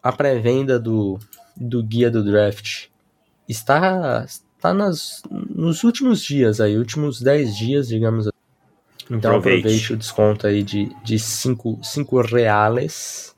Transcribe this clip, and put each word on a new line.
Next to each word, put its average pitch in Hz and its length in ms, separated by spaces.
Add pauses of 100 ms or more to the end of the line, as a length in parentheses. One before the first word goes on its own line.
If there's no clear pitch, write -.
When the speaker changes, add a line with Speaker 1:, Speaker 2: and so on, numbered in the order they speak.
Speaker 1:
A 127 80
pré-venda 131 680
do, 107 400 (360)
do 120 280
Guia 117 280
do 113 120
Draft 104 640 (600)
está, 143 760
está - 480
nas, 95 560
nos - 540
últimos 233 380
dias 117 380
aí, 107 180
últimos 123 440
dez 131 340
dias, 127 320
digamos 110 400
assim. - 100 (720)
Então 113 220
Speaker 2:
Aproveite. 95 280
Speaker 1:
aproveite 110 340
o 113 40
desconto 107 500
aí 104 160
de, 101 220 (180)
de 110 160
cinco, 117 640
cinco 139 380
reais. 117 1160